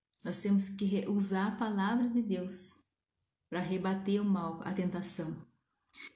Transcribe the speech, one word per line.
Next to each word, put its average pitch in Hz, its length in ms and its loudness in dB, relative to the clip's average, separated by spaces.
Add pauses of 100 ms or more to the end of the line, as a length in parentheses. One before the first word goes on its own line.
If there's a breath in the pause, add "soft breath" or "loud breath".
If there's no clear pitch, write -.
(260)
nós 180 160 0
temos 196 280 4
que - 160 -2
re-, 196 220 0
usar 196 420 2
a 196 60 -4
palavra 220 540 0
de 240 120 2
Deus 190 640 -4 (640)
pra 170 120 -4
rebater 190 640 0
o 208 40 0
mal, 170 380 0
a 190 100 -4
tentação. 175 720 -2 (720 loud breath)